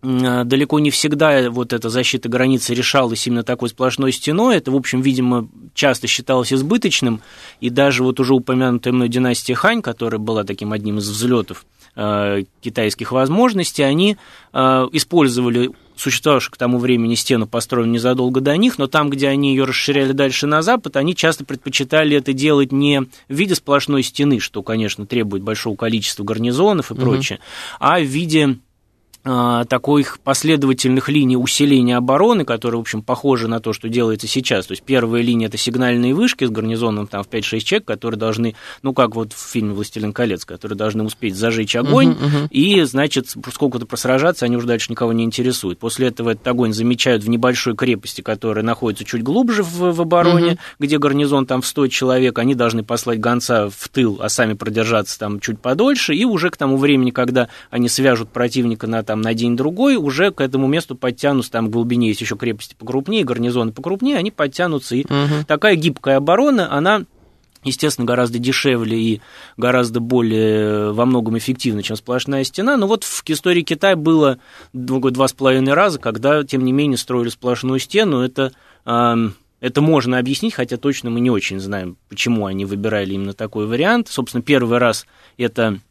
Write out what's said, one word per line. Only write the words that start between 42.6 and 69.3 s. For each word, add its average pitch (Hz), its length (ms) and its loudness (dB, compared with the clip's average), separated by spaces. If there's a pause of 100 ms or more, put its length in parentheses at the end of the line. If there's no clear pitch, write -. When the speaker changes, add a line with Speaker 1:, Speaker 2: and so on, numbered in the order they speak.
Speaker 1:
значит, 135 440 -2 (240)
сколько-то 123 340 -2
просражаться, 131 600 0
они 120 100 0
уже 120 100 -4
дальше 117 260 -2
никого 113 200 0
не 113 120 0
интересуют. 117 540 -2
После 117 280 -2
этого 117 240 -2
этот 110 180 -4
огонь 120 240 2
замечают 117 520 2
в 107 40 -2
небольшой 120 480 0
крепости, 120 460 -2
которая 107 420 -4
находится 113 400 -2
чуть 113 200 -6
глубже 214 380 0
в, 175 300 -2
в 165 80 -2
обороне, 170 520 4
Speaker 2:
Мгм. 175 60 -4 (200)
Speaker 1:
где 143 200 0
гарнизон 143 460 2
там 127 160 -2
в - 60 -6
сто 143 220 0
человек, 127 500 0
они 127 160 2
должны 117 280 0
послать 113 380 -2
гонца 120 480 0
в - 220 -12
тыл, 113 320 0
а 104 80 -4
сами 110 240 0
продержаться 110 640 -2
там 104 220 -6
чуть 110 200 -6
подольше, 190 540 0
и 190 100 0
уже 180 260 0
к - 60 -16
тому 135 220 0
времени, 135 320 4
когда 123 380 0 (220)
они 120 200 0
свяжут 123 400 2
противника 117 560 -2
на, 113 160 -2
там, 107 160 -4
на 113 160 0
день-другой, 147 640 0
уже 156 340 0
к - 100 -10
этому 135 280 0
месту 151 260 -2
подтянутся, 127 560 -2
там 113 160 -2
в 107 40 -2
глубине 117 380 0
есть 104 120 -2
ещё 110 160 -6
крепости 113 420 -6
покрупнее, 139 460 -2
гарнизоны 120 480 -2
покрупнее, 196 440 -2
они 196 140 -2
подтянутся, 151 640 -2
и 135 140 0
Speaker 2:
Мгм. 143 360 0
Speaker 1:
такая 180 300 4
гибкая 139 440 2
оборона, 202 540 2
она, 180 300 2 (640)
естественно, 135 420 -2
гораздо 120 320 0
дешевле 123 640 0
и 113 200 0 (360)